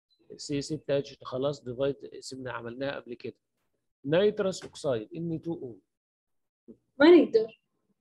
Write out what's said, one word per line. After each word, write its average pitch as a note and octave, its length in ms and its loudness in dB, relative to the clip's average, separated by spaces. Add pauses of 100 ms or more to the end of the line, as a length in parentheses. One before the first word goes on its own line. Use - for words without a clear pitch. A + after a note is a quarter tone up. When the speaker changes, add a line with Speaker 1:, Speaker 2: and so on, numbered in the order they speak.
(360)
Speaker 1:
سي C#3+ 260 -6
ستة C#3+ 360 -4
اتش C#3 200 -6
تو - 80 -20
خلاص C#3 380 -4
ديفايد، C3 320 -2
قسمنا C3 560 -14
عملناها A#2+ 480 -8
قبل A#2+ 140 -14
كده. A#2 220 -12 (680)
نيتروس G3+ 580 0
أوكسيد A#2+ 520 -4
ان E3 260 -6
تو E3 120 -6
او. A#2 260 -12 (1200)
Speaker 2:
ما C#4+ 60 8 (120)
نقدر. - 440 2 (400)